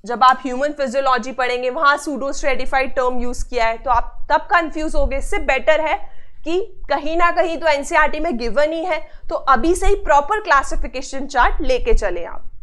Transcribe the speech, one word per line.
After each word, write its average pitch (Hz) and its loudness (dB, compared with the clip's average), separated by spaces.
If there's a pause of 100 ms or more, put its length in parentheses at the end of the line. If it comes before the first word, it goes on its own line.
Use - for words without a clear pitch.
जब 226 -2
आप 254 4
ह्यूमन 269 -2
फिजियोलॉजी 262 -2
पढ़ेंगे 247 -2
वहां 285 2
pseudostratified 269 -2
टर्म 254 2
यूज़ 247 -2
किया 233 0
है 226 -2
तो 262 -6
आप - 0
तब 311 2
कंफ्यूज 320 0
होगे। 277 2
इससे 302 0
बेटर 302 2
है 311 0 (480)
कि 339 0 (300)
कहीं 320 -2
ना 349 4
कहीं 330 -2
तो 320 -2
एनसीईआरटी 302 2
में 320 -2
गिवन 247 2
ही 330 -4
है, 330 -2 (300)
तो 330 -2
अभी 269 2
से 370 0
ही 403 6 (100)
प्रॉपर 302 2
क्लासिफिकेशन 277 -2
चार्ट 254 2
लेके 240 2
चले 180 -2
आप। - -6 (120)